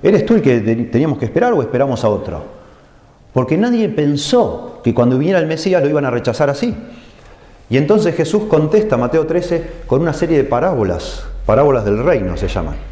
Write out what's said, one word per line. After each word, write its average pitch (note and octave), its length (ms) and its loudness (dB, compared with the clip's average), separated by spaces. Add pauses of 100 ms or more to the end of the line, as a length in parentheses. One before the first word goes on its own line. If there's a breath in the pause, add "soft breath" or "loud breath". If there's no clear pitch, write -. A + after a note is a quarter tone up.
"¿Eres G3+ 220 4
tú A#3 100 2
el G3+ 80 4
que B2 180 4
te-, A2+ 240 0
teníamos C#3+ 340 0
que A#2+ 80 -4
esperar A#3 260 0
o E3+ 80 2
esperamos B2 440 -2
a A2 40 2
otro?". F#2 340 -4 (920 soft breath)
Porque C3 240 0
nadie A3+ 300 0
pensó D3 960 -2
que A#2+ 120 0
cuando B2 240 2
viniera F3 220 2
el D#3 60 0
Mesías D#3+ 360 0
lo D3 80 2
iban D3 140 0
a C3 60 -2
rechazar A#2+ 380 0
así. G#3 260 -2 (920 loud breath)
Y A#2 80 0
entonces E3+ 380 2
Jesús G#3 300 0
contesta, D3+ 520 2
Mateo A#2+ 300 0
trece, E3+ 600 -4
con C3 140 2
una E3 120 0
serie D#3+ 260 0
de C3 60 2
parábolas, A#2+ 800 -2 (200)
parábolas B2+ 400 4
del G#2 180 0
reino G#2+ 340 0
se - 120 -4
llaman. D#2 280 -4 (140)